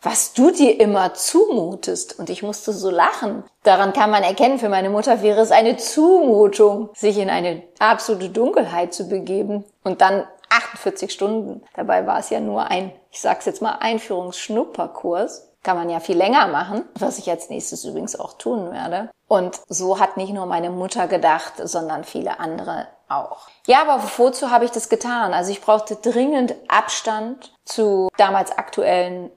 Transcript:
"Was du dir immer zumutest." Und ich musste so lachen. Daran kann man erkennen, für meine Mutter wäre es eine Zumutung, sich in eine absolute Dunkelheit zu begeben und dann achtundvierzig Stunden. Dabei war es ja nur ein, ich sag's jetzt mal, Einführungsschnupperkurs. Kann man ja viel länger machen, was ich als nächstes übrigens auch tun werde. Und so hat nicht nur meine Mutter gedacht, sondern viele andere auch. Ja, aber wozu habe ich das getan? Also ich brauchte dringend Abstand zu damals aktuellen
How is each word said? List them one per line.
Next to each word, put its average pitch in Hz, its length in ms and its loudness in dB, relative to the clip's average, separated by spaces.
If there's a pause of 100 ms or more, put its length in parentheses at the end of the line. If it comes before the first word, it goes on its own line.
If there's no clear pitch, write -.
"Was - 300 -2
du 294 180 6
dir 285 280 4
immer 202 360 4
zumutest." 196 1040 0
Und 165 100 -10
ich 180 140 -8
musste 208 280 -6
so 185 200 -2
lachen. 202 520 0 (200)
Daran 196 300 6
kann 214 180 2
man 208 100 4
erkennen, 240 380 2
für 220 100 -2
meine 190 220 0
Mutter 220 320 2
wäre 208 180 4
es 220 80 2
eine 226 280 6
Zumutung, 214 1160 4
sich 208 240 0
in 190 140 0
eine 175 320 -2 (160)
absolute 214 500 2
Dunkelheit 185 640 0
zu 180 160 -8
begeben 202 560 -4 (180)
und 190 180 -4
dann 196 260 2 (240)
achtundvierzig - 600 -2
Stunden. 208 520 -4 (120)
Dabei 190 320 0
war 214 120 0
es - 120 -8
ja - 80 -2
nur 214 260 -4
ein, 185 260 -4 (200)
ich - 100 -14
sag's - 240 -2
jetzt - 160 -6
mal, 220 200 -4
Einführungsschnupperkurs. 190 1700 -6 (140)
Kann 185 160 -2
man 170 140 -6
ja 165 80 -4
viel 170 180 -2
länger 220 300 4
machen, 185 480 -6
was - 240 -6
ich - 100 -8
als 170 200 -6
nächstes - 360 -12
übrigens 156 340 -10
auch - 140 -12
tun 208 380 -6
werde. 180 400 -8 (160)
Und 180 400 0
so 185 320 -2
hat 196 180 2
nicht 190 160 -6
nur 190 140 -6
meine 175 240 -4
Mutter 185 340 -4
gedacht, 165 520 0
sondern 165 460 -6
viele - 360 -8
andere 170 480 -8 (220)
auch. - 380 -8 (200)
Ja, 269 160 6
aber 277 180 2 (160)
wozu 254 320 2
habe 240 160 4
ich 240 60 -4
das 233 180 -6
getan? 226 460 0
Also 180 160 -2
ich 196 100 -8
brauchte 214 360 0
dringend 247 580 0 (120)
Abstand 220 840 -2 (100)
zu 196 540 0
damals 196 400 2
aktuellen 180 800 -2